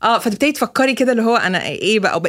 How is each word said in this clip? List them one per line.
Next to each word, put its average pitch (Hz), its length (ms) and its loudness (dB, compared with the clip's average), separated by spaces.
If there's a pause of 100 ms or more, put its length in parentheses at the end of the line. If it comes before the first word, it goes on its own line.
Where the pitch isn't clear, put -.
آه، 226 140 2
فتبتدي 240 340 0
تفكري 262 420 0
كده 254 180 0
اللي 226 120 2
هو 233 120 2
أنا 185 280 0
إيه 196 360 0
بقى؟ 185 180 0
وب-، 165 120 -2